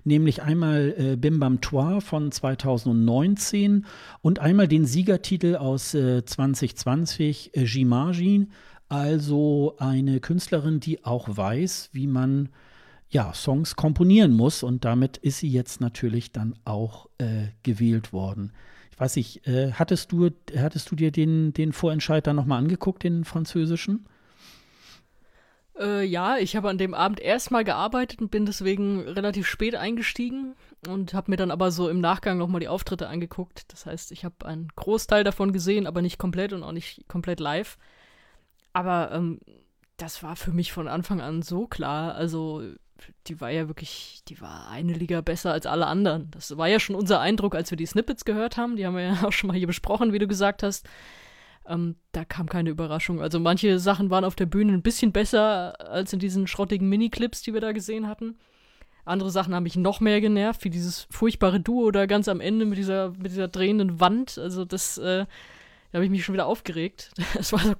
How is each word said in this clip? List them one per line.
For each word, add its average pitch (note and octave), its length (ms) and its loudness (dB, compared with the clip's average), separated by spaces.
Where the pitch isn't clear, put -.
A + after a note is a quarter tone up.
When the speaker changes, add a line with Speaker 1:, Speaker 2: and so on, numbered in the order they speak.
Speaker 1:
nämlich D3+ 400 4
einmal, D3+ 560 2
äh, C3+ 180 2
Bim D3+ 220 2
Bam C3 220 4
Toi D#3+ 400 0
von D3+ 320 -2
zweitausendneunzehn C3+ 1500 2
und F3+ 180 4
einmal F#3 260 6
den D#3 200 6
Siegertitel F3+ 680 2
aus, C3+ 400 -2
äh, B2+ 300 2
zwanzig C3+ 520 0
zwanzig, D3+ 800 -2
äh, C3+ 80 2
J'imagine. D#3+ 840 4
Also D3 880 2
eine C3+ 400 2
Künstlerin, D#3 640 0
die D#3 240 -4
auch A#2+ 260 -2
weiß, G#2+ 600 -2
wie C3+ 160 -2
man, C3+ 400 2
ja, G2+ 260 0
Songs D3 420 0
komponieren F3 560 8
muss. A#2+ 320 4
Und B2 200 -2
damit B2 340 2
ist C#3 200 -2
sie D#3 120 -2
jetzt B2 300 -2
natürlich A#2 520 -2
dann A2 220 -4
auch, G#2+ 440 -6
äh, A2 320 -2
gewählt A2+ 500 0
worden. G2 400 -6
Ich - 100 -20
weiß C3 160 -2
nicht, - 300 -4
äh, C3 260 0
hattest E3 400 0
du, F3 180 4
hattest D3 340 -2
du E3+ 60 -2
dir D#3 140 2
den, D#3 440 2
den D#3 180 0
Vorentscheid D#3 540 0
dann D3 100 2
noch C#3+ 80 2
mal C3 140 2
angeguckt, F3 440 0
den E3+ 220 0
französischen? E3 800 -2
Speaker 2:
Äh, G3+ 260 0
ja, F#3+ 340 0
ich G3+ 180 -2
habe G#3 120 0
an F#3+ 100 0
dem F#3 160 0
Abend G3 240 0
erst A3+ 320 0
mal A#3 140 2
gearbeitet G#3 560 -2
und G#3+ 100 -4
bin G#3+ 160 0
deswegen G3+ 540 -2
relativ F#3+ 460 -4
spät A3+ 280 -2
eingestiegen A#3+ 800 -6
und F#3 280 -4
hab F#3+ 140 -4
mir F#3+ 80 2
dann F#3 140 0
aber F3+ 200 2
so E3+ 180 0
im F3 120 0
Nachgang F3+ 380 0
noch F3 100 -2
mal F3 120 -2
die D#3+ 80 -6
Auftritte F3 400 -6
angeguckt. F3 600 -10
Das - 180 -20
heißt, - 260 -12
ich F3 120 -14
hab - 200 -12
einen D#3+ 320 -10
Großteil G#3 480 2
davon G3 280 0
gesehen, F#3+ 340 0
aber E3+ 160 -2
nicht F3 160 -4
komplett F#3 340 -2
und F#3 100 -10
auch - 100 -10
nicht - 360 -12
komplett F3 320 -6
live. D#3 380 -4
Aber, F3+ 380 0
ähm, E3 280 -4
das - 260 -12
war E3+ 140 -10
für F#3 160 -4
mich E3+ 200 -2
von E3 140 -8
Anfang F3 340 -4
an D#3 220 -4
so F3+ 240 -4
klar. D3+ 480 -6
Also, D#3+ 480 -6
die D#3+ 140 -14
war B2 100 -8
ja D#3 160 -4
wirklich, - 600 -14
die D3 120 -20
war D#2+ 280 -16
eine E3 240 -4
Liga E3 300 -2
besser E3 300 -2
als D#3+ 140 -2
alle E3 200 0
anderen. D#3+ 440 0
Das D3 260 -14
war E3 120 0
ja G#3+ 100 6
schon G3+ 160 -2
unser F#3+ 260 4
Eindruck, G3 360 0
als E3 140 -4
wir F3 60 -4
die E3 100 -6
Snippets - 380 -2
gehört A3 320 -2
haben. A#3+ 200 -4
Die G3 100 -4
haben F3+ 80 -2
wir F3+ 80 -4
ja F3+ 200 0
<laughs> - 20 -
auch G3+ 80 0
schon - 160 -2
mal F3+ 80 -2
hier F#3 100 0
besprochen, G#3 460 0
wie G3+ 80 0
du G#3 80 0
gesagt G3+ 340 0
hast. G3+ 260 -4
Ähm, E3+ 300 -4
da E3 120 -6
kam E3 240 -8
keine E3 220 -2
Überraschung. D#3+ 500 -4
Also D#3+ 200 -2
manche F#3 400 2
Sachen F#3+ 300 2
waren F#3 140 2
auf F#3 120 -4
der F#3 100 0
Bühne G3+ 260 2
ein F3+ 100 2
bisschen A3+ 280 2
besser G#3 680 2
als F#3 220 -4
in F#3+ 80 -2
diesen F#3+ 260 0
schrottigen F#3+ 420 0
Miniclips, A3+ 540 0
die A3 120 -6
wir A3 60 -2
da A3 120 -2
gesehen G#3+ 340 -6
hatten. A3+ 300 -10
Andere F#3+ 260 -2
Sachen F#3 220 0
haben F3+ 120 0
mich E3+ 120 -4
noch F#3+ 240 2
mehr G#3 200 4
genervt, G#3+ 440 2
wie F#3 60 -2
dieses F3 400 -6
furchtbare G#3 480 2
Duo A#3 320 2
da G3 160 2
ganz G#3 220 2
am F#3 120 -2
Ende G#3+ 260 0
mit G3+ 120 -2
dieser, F#3+ 320 -2
mit F#3 220 -10
dieser F#3+ 160 -4
drehenden F#3 500 2
Wand. G3+ 400 2
Also F3+ 260 -6
das, - 340 -6
äh, F#3 280 -2
da E3+ 80 -4
hab F3 40 2
ich F#3+ 80 2
mich F#3 140 0
schon G3 100 -4
wieder F#3+ 120 0
aufgeregt. F3 640 -6
<laughs> - 100 -4
Das G3 180 -4
war G#3 80 2
so G#3 180 4